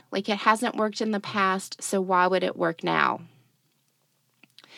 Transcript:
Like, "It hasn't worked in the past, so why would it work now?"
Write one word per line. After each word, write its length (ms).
Like, 180
"It 100
hasn't 380
worked 240
in 100
the 80
past, 640
so 160
why 260
would 160
it 140
work 300
now?" 340